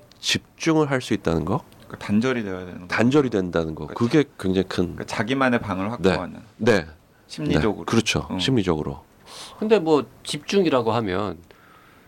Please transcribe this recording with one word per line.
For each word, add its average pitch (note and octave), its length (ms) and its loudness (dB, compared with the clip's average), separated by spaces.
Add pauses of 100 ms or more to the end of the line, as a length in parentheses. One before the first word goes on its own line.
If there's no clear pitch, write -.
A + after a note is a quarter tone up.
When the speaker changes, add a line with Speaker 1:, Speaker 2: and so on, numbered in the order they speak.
(200)
Speaker 1:
집중을 - 720 0
할 B2+ 100 0
수 - 120 -4
있다는 E2 320 0
거? G2 180 -2 (240)
Speaker 2:
그러니까 - 180 -16
단절이 A#2 380 0
되어야 F#2 220 -8
되는 F2+ 160 -14
거. F2+ 60 -16
Speaker 1:
단절이 B2+ 440 4
된다는 E2+ 440 0
거. D#2 120 -10
Speaker 2:
그렇죠. - 180 -2
Speaker 1:
그게 C#3 180 4 (160)
굉장히 F#2 300 2
큰 F#2+ 140 0 (120)
Speaker 2:
그러니까 - 100 -10
자기만의 B2 540 0
방을 F#2+ 300 -4 (100)
Speaker 1:
네. F2+ 120 2
Speaker 2:
확보하는. F2 280 -4 (180)
Speaker 1:
네. G#2+ 280 2 (420)
Speaker 2:
심리적으로. F2+ 520 0
Speaker 1:
네. E2+ 60 -12
그렇죠. A2 440 0
Speaker 2:
어. F#2 100 -4
Speaker 1:
심리적으로. F2 640 0 (560)
Speaker 3:
근데 G#3+ 200 2
뭐 D#3+ 260 2 (180)
집중이라고 D3 680 0
하면 G2 440 -2 (720)